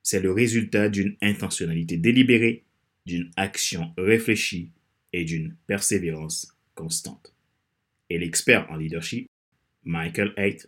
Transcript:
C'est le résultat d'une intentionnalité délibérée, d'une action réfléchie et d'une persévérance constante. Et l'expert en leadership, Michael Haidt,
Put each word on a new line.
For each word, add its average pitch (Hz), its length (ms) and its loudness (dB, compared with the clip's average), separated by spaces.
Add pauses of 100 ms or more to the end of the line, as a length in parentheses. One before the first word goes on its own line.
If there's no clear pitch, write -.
C'est - 180 0
le 92 140 2
résultat 110 560 2
d'une 101 320 0
intentionnalité 87 760 -2
délibérée, 120 680 4 (400)
d'une 87 320 -6
action 90 580 -4
réfléchie 101 760 0 (420)
et 87 100 -4
d'une 80 320 -4 (120)
persévérance 85 920 -4 (180)
constante. - 580 -10 (760)
Et 85 80 -4
l'expert 87 520 2
en 80 60 -10
leadership, 82 520 -6 (580)
Michael 85 500 -2
Haidt, 101 320 0